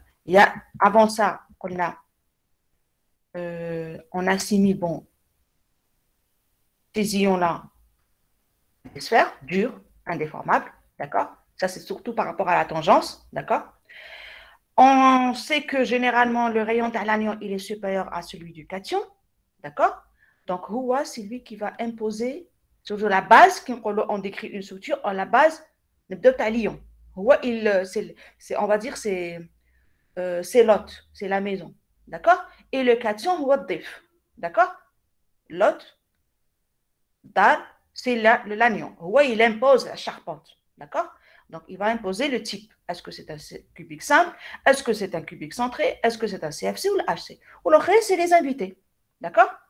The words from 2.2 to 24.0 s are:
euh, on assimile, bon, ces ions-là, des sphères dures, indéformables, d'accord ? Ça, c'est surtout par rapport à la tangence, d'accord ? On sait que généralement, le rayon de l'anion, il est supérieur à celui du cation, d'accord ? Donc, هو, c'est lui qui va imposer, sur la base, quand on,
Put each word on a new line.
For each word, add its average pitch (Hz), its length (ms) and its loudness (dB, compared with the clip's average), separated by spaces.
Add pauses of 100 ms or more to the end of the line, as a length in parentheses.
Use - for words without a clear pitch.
euh, 170 600 -10 (120)
on 185 140 -4
assimile, 196 540 2
bon, 165 260 -6 (1900)
ces 202 220 -2
ions-là, 185 480 0 (1300)
des 143 60 -14
sphères 254 300 2 (120)
dures, 196 360 -4 (280)
indéformables, 165 640 -4 (260)
d'accord ? 147 320 -4 (280)
Ça, 185 100 -2
c'est 185 120 -8
surtout - 340 -10
par 214 120 -2
rapport 170 240 -4
à 175 60 2
la 160 100 2
tangence, 170 640 0
d'accord ? - 340 -4 (1120)
On 262 560 6
sait 294 300 -4
que 269 220 0
généralement, 240 640 2
le 220 120 -2
rayon 226 280 0
de 226 60 -8
l'anion, 214 440 -2
il 202 140 -8
est 196 60 -6
supérieur 196 540 -6
à 175 80 -8
celui 170 300 -18
du 156 160 -20
cation, 196 340 -6 (600)
d'accord ? 277 400 -2 (440)
Donc, 180 220 -6
هو, 254 360 -2
c'est 247 160 -14
lui 233 220 -14
qui 220 120 -18
va 208 240 -8
imposer, 233 680 -8 (340)
sur 208 140 -10 (100)
la 190 140 2
base, 269 400 8
quand - 240 -10
on, 208 100 -4 (140)